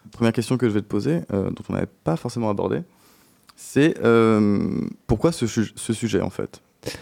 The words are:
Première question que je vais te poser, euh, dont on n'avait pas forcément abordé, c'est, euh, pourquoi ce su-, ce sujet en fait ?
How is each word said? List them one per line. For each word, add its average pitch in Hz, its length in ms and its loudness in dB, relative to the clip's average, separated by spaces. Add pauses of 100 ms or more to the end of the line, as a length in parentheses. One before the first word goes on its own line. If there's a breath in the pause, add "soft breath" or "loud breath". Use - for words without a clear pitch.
(120)
Première 117 200 2
question 123 240 -2
que 120 120 2
je 104 60 0
vais 107 60 0
te 101 60 -4
poser, 131 340 -2 (120)
euh, 95 180 -2
dont - 180 -8
on 95 60 -4
n'avait 90 140 -2 (160)
pas 160 120 0
forcément 120 340 -4
abordé, 101 300 -2 (760 soft breath)
c'est, - 480 2
euh, 107 760 4 (260)
pourquoi 120 240 2
ce 127 160 -2
su-, 107 300 -2
ce - 160 -6
sujet 104 300 -2
en 92 80 -4
fait ? - 320 -10 (400 loud breath)